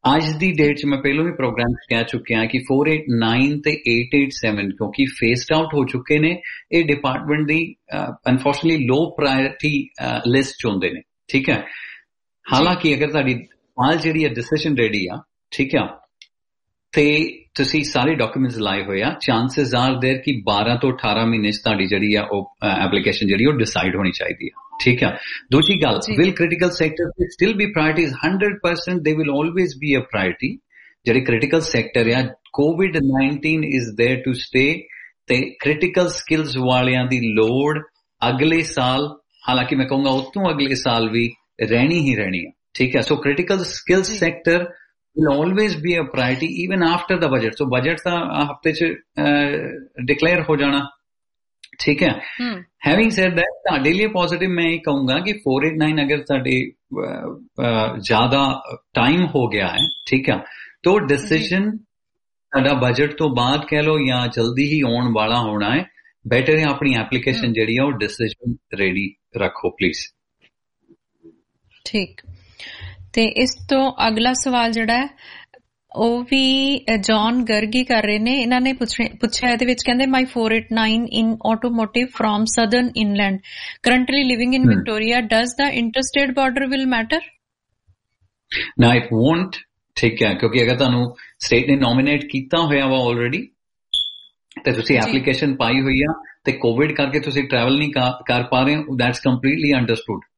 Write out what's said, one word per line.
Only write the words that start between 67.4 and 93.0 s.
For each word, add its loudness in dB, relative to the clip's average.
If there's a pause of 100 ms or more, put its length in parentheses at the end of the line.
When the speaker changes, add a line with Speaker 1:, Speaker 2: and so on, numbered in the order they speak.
Speaker 2:
ਹੂੰ। 0
Speaker 1:
ਜਿਹੜੀ 0
ਆ 2
ਉਹ 0
ਡਿਸੀਜਨ -4 (240)
ਰੈਡੀ -2 (220)
ਰੱਖੋ -2
ਪਲੀਜ਼। -2 (1900)
Speaker 2:
ਠੀਕ। -6 (920)
ਤੇ 2
ਇਸ -2
ਤੋਂ 2 (160)
ਅਗਲਾ 0
ਸਵਾਲ 0
ਜਿਹੜਾ 0
ਹੈ -2 (880)
ਉਹ 0
ਵੀ, 2
ਅ, -2
ਜੌਨ 2
ਗਰਗ -2
ਹੀ 2
ਕਰ 0
ਰਹੇ 0
ਨੇ। 0
ਇਹਨਾਂ 2
ਨੇ 0
ਪੁੱਛੇ, -2
ਪੁੱਛਿਆ -2
ਇਹਦੇ 0
ਵਿੱਚ, 0
ਕਹਿੰਦੇ, 2
"My 2
four 0
eight 0
nine 2
in 0
automotive 0
from -2
southern 2
inland 0 (520)
currently 2
living 0
in 2
Speaker 1:
ਹੂੰ। 8
Speaker 2:
Victoria, 0
does 2
the -2
interstate 0
border 0
will 0
matter?" 0 (1600)
Speaker 1:
ਨਾ, 6
it 2
won't, 2 (440)
ਠੀਕ 0
ਹੈ, 2
ਕਿਉਂਕਿ 0
ਅਗਰ 2
ਤੁਹਾਨੂੰ 0 (220)
ਸਟੇਟ 2
ਨੇ 6
ਨੋਮੀਨੇਟ 2
ਕੀਤਾ -4
ਹੋਇਆ 2
ਵਾ 2
already -2 (1200)